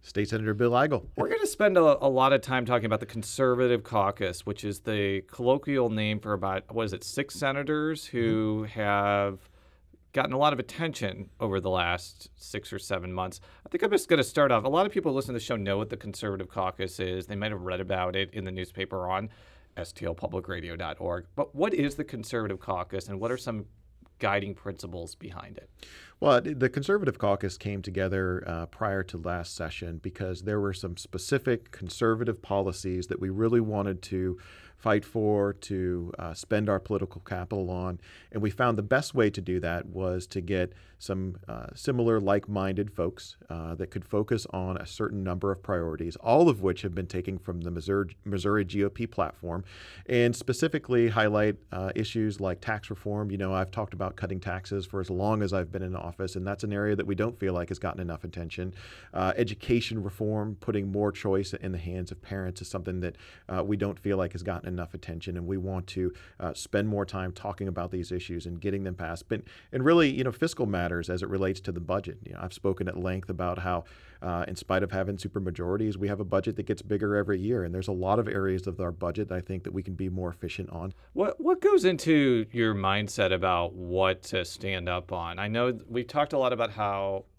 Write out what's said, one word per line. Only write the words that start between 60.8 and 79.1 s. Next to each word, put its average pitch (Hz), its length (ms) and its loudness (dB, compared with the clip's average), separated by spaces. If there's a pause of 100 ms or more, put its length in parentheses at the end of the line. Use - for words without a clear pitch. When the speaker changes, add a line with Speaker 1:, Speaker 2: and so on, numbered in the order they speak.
Speaker 1:
more 101 200 2
choice 98 420 0
in 92 200 -4
the 90 60 -4
hands 87 340 -6
of - 100 -14
parents 92 400 -6
is 90 60 -12
something 92 320 -4
that, 87 160 -4 (320)
uh, 92 160 -2
we 104 120 0
don't 101 220 -2
feel 101 180 0
like 92 160 0
has 90 120 -8
gotten 90 240 -4
enough 90 260 -6
attention, 87 420 -8
and 87 120 -6
we 98 80 0
want 92 320 -4
to, 92 240 -2 (260)
uh, 85 160 -4
spend 104 340 0
more 101 160 0
time 92 280 -6
talking 98 340 -6
about 87 240 -4
these 90 220 -4
issues 87 340 -6
and 87 140 -8
getting 98 240 -2
them 92 100 -4
passed. 85 340 -8
But, 120 140 -2 (300)
and 127 120 -2
really, 165 240 8
you 131 140 0
know, 127 80 0
fiscal 156 340 -2
matters 87 280 0 (160)
as 90 140 -2
it - 80 -4
relates 95 280 0
to 95 140 -6
the 87 80 -4
budget. 90 420 -2
You 90 120 -12
know, 87 80 -12
I've 90 100 -8
spoken 95 340 0
at 87 120 -4
length 92 320 -2
about 90 280 -2
how, 87 260 -2 (360)
uh, 87 260 -2
in 90 100 -8
spite 92 260 2
of 95 100 -2
having 95 240 -2
supermajorities, 95 800 -2
we 98 120 0
have 101 120 -2
a 104 40 -2
budget 98 320 0
that 101 80 -4
gets 101 180 -2
bigger 104 340 0
every 101 220 2
year, 104 260 0
and 85 100 -4
there's 92 140 -4
a 101 40 -2
lot 92 260 2
of 107 100 2
areas 95 380 0
of 90 120 -6
our 87 140 -2
budget 90 360 -2